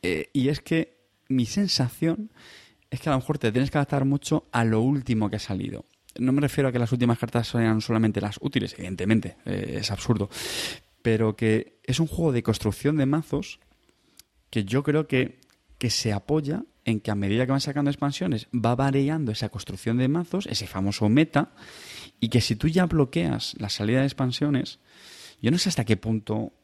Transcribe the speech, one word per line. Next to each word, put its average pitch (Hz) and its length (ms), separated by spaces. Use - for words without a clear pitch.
Eh, 85 320
y 135 160
es 151 120
que - 360
mi 127 180
sensación 165 840
es - 120
que - 80
a 147 40
lo 131 60
mejor 147 200
te 113 120
tienes 127 200
que 156 60
adaptar 139 280
mucho 139 460
a 120 120
lo 110 180
último 123 480
que 110 80
ha - 20
salido. - 460
No 127 120
me 143 100
refiero 139 280
a - 20
que 120 80
las 117 120
últimas 120 260
cartas 117 300
sean 113 340
solamente 113 400
las 104 180
útiles, 101 380
evidentemente, 92 580
eh, 98 360
es 104 100
absurdo, 101 380
pero 110 340
que 110 480
es 127 160
un 165 80
juego 165 240
de 120 120
construcción 127 540
de 139 100
mazos 156 520
que 110 140
yo 120 200
creo 147 240
que, - 320
que 117 100
se 107 240
apoya 151 500
en 110 140
que 107 120
a 104 40
medida 101 300
que 131 60
van 139 100
sacando 143 280
expansiones 143 640
va 117 220
variando 139 560
esa 110 180
construcción 107 480
de 127 120
mazos, 175 380
ese 107 200
famoso 101 420
meta, 147 440
y 117 100
que 120 120
si - 140
tú 143 120
ya 175 180
bloqueas 156 720
la 101 120
salida 117 320
de 135 40
expansiones, 135 760
yo 113 80
no 165 80
sé 190 120
hasta 123 160
qué 104 120
punto 110 560